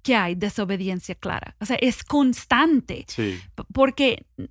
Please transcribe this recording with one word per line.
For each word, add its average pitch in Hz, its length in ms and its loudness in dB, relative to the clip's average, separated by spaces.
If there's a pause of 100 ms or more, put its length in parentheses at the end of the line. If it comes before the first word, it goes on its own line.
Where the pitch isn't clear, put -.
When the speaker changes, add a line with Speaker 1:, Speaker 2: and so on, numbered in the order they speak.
Speaker 1:
que 254 140 2
hay 180 180 0
desobediencia 190 800 -4
clara. - 460 -8
O 208 60 -6
sea, 247 140 0
es 247 240 2
constante. 269 1040 2
Speaker 2:
Sí. 98 300 -4 (160)
Speaker 1:
P-, - 180 -14
porque 269 520 2 (260)